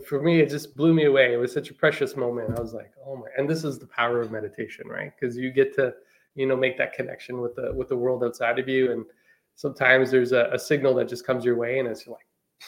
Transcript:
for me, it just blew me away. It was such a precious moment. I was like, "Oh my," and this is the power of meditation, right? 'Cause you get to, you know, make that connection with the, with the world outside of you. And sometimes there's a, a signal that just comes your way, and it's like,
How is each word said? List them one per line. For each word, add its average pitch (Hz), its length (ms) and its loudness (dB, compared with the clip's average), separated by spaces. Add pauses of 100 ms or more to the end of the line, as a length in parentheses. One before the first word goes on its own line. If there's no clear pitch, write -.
for 139 140 -2
me, 165 200 4
it 147 80 4
just 143 260 -8
blew 160 180 6
me 156 120 6
away. 135 280 6
It 120 40 0
was 120 160 -2
such 143 180 -4
a - 20 -18
precious 147 440 0
moment. 120 400 -4
I 120 40 -4
was 113 120 -10
like, 107 180 -14 (140)
"Oh 135 100 -12
my," 117 120 -14 (100)
and 143 120 0
this 160 140 -2
is 139 160 -6
the - 80 -20
power 120 340 0
of 110 100 -6
meditation, 107 560 -10
right? - 320 -10
'Cause 120 180 -4
you 131 140 -6
get 135 240 2
to, 131 180 0 (420)
you 135 100 -2
know, 131 120 0
make 131 200 0
that - 160 -2
connection - 480 -10
with 120 140 -6
the, 127 180 -6
with 127 160 -6
the 135 80 -2
world 123 260 0
outside 120 360 -2
of 131 80 -2
you. 131 240 2
And 113 140 -6 (500)
sometimes 131 560 2
there's 127 220 4
a, 120 180 4
a 127 80 -2
signal 135 360 2
that 120 120 0
just 120 180 -10
comes 123 200 -2
your 123 100 2
way, 120 240 -2
and 127 80 -2
it's 107 200 -10
like, 113 200 -20 (400)